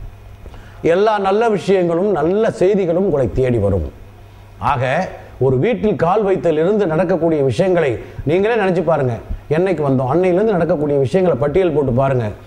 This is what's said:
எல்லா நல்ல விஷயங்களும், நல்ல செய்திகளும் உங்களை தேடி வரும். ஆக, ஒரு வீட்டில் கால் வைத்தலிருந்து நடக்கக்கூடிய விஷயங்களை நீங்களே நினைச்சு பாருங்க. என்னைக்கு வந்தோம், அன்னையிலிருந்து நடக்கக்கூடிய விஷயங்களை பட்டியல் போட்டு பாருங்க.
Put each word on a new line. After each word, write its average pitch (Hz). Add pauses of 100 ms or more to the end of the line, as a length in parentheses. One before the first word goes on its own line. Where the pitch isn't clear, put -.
(800)
எல்லா 196
நல்ல 202
விஷயங்களும், 185
நல்ல 185
செய்திகளும் 185
உங்களை 143
தேடி 127
வரும். 98 (680)
ஆக, 135 (320)
ஒரு 131
வீட்டில் 190
கால் 190
வைத்தலிருந்து 180
நடக்கக்கூடிய 160
விஷயங்களை 151 (260)
நீங்களே 196
நினைச்சு 190
பாருங்க. 139 (360)
என்னைக்கு 170
வந்தோம், 131
அன்னையிலிருந்து 185
நடக்கக்கூடிய 151
விஷயங்களை 151
பட்டியல் 160
போட்டு 139
பாருங்க. 131 (220)